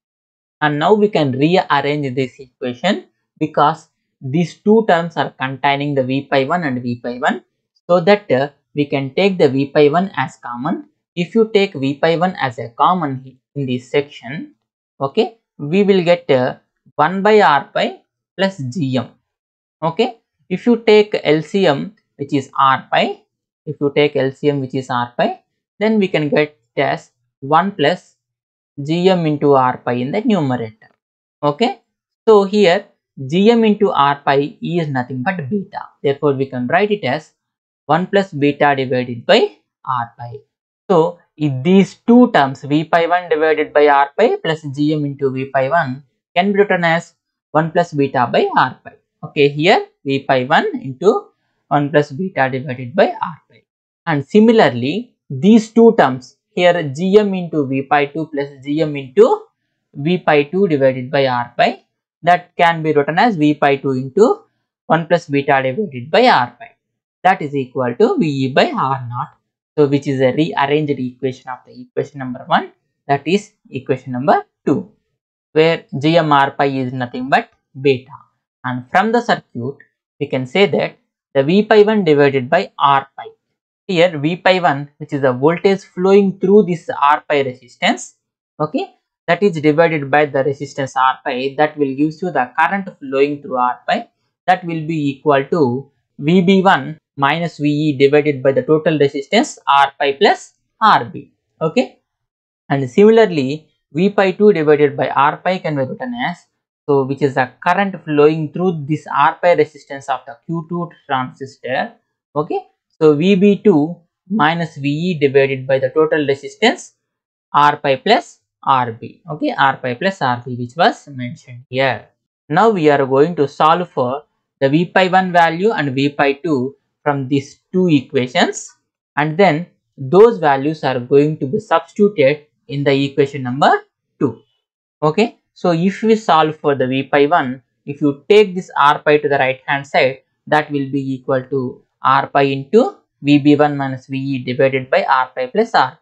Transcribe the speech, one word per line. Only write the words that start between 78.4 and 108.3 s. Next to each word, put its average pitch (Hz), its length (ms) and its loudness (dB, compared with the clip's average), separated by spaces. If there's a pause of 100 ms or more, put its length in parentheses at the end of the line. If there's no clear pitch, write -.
And 123 260 -8
from 208 220 0
the 233 100 0
circuit, 139 560 -6 (420)
we - 60 -6
can 131 180 -6
say 190 220 0
that 151 320 -4 (340)
the 135 100 2
V 180 220 2
pi 214 200 6
one 208 200 2
divided 139 460 2
by 185 280 0
R 139 380 2
pi. 113 120 -16 (600)
Here 175 300 2
V 156 180 -2
pi 185 240 2
one, 147 380 -2
which 147 160 -10
is 135 80 -4
the 131 100 2
voltage 170 480 0
flowing 190 580 2
through 196 260 4
this 170 260 -6
R 147 360 0
pi 147 140 0
resistance, 175 760 -6 (440)
okay, 262 340 -6 (320)
that 170 160 0
is 180 180 2
divided 151 500 2
by 147 160 2
the 135 180 -2
resistance 139 520 -6
R 131 280 2
pi, 135 320 -6
that 151 220 0
will 135 160 -2
gives 156 260 -2
you 180 100 -6
the 131 280 -4
current 190 300 -2 (100)
flowing 143 420 -2
through 131 160 -10
R 123 320 -2
pi, 208 200 -4 (380)
that 180 180 2
will 165 220 -6
be 151 260 -2
equal 139 340 0
to 139 440 -2 (280)
V 170 240 2
B 190 200 4
one 156 360 0 (180)
minus 156 420 -2
V 147 100 -2
E 147 300 0
divided 143 440 2
by 135 100 2
the 131 100 -2
total 156 360 0
resistance 143 680 -2
R 139 320 4
pi 143 140 0
plus 233 420 0 (260)
R 202 240 4
B. 156 280 -16 (280)
Okay, 165 400 -4 (680)
and 139 200 -2
similarly 175 800 2 (240)
V 180 180 0
pi 202 220 0
two 208 200 4
divided 147 440 2
by 135 120 -2
R 139 300 0
pi 185 200 -4
can 156 160 -6
be 139 80 -2
written 123 320 -8
as, 143 240 -8 (500)
so 139 160 2
which 135 160 -6
is 135 140 0
the 127 160 -2 (160)
current 190 380 -2
flowing 151 480 2